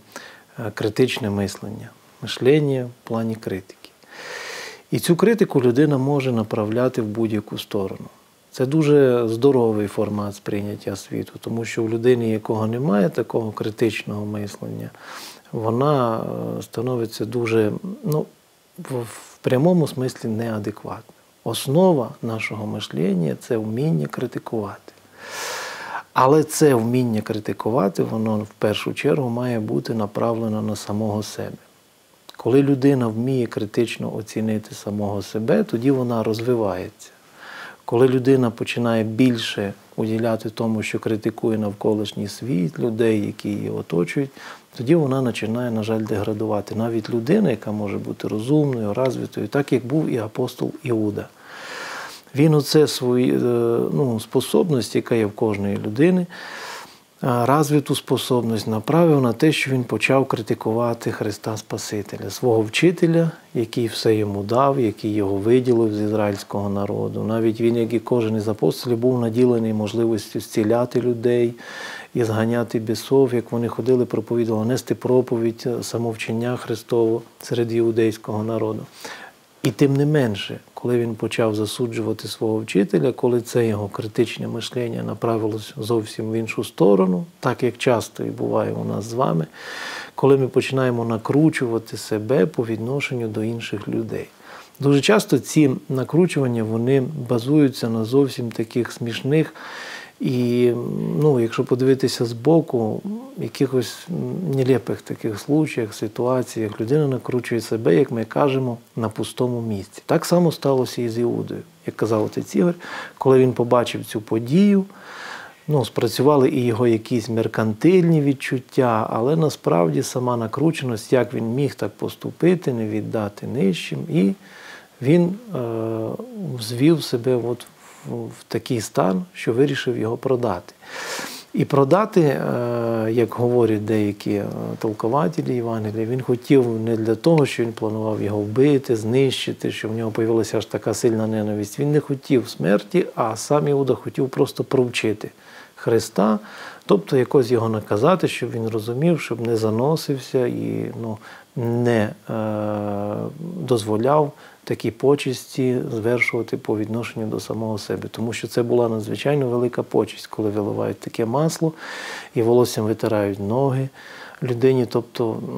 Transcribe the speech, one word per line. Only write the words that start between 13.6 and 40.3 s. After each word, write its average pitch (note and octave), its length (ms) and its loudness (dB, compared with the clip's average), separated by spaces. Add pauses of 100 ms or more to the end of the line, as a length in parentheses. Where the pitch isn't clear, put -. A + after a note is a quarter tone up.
мислення, G#2+ 640 -8 (640)
вона, A#2+ 680 0 (380)
е, - 40 -8
становиться A#2 600 -4
дуже, A2+ 480 2 (320)
ну, D#3 220 0 (520)
в, D#3+ 160 -10
в - 460 -10
прямому D3 480 4
смислі B2+ 400 -6
неадекватною. A2 920 -6 (240)
Основа C#3+ 640 2 (120)
нашого A2 440 -6
мишлення — G#2+ 720 -2
це - 160 -2
вміння C3+ 500 0
критикувати. - 840 -8 (1200)
Але C3+ 300 6
це D3 320 4
вміння A#2 460 2
критикувати, A#2 840 -2
воно A2 360 0
в G#2+ 200 -6
першу G#2+ 360 -2
чергу C#3+ 340 0
має A#2+ 320 -2
бути B2 340 -2
направлено A2+ 680 -2
на G#2+ 140 -2
самого G#2+ 460 -2
себе. - 340 -10 (800)
Коли C3 260 4
людина C3+ 440 4
вміє A#2+ 400 0
критично A2+ 720 -4
оцінити A2 580 -4
самого G2+ 480 -4
себе, B2+ 420 0
тоді B2 260 0
вона A#2+ 320 0
розвивається. A2 880 -2 (720)
Коли B2 240 4
людина B2+ 420 4
починає A#2 540 -2
більше A2 680 0 (240)
уділяти A2+ 540 -2